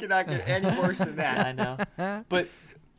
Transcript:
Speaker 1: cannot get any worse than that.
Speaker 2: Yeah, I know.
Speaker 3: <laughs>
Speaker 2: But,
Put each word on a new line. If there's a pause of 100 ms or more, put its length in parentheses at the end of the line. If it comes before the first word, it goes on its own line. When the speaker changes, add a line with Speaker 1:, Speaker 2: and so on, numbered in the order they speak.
Speaker 1:
cannot
get
any
worse
than
that. (200)
Speaker 2:
Yeah, (200)
I
know.
Speaker 3:
<laughs>
Speaker 2:
But, (500)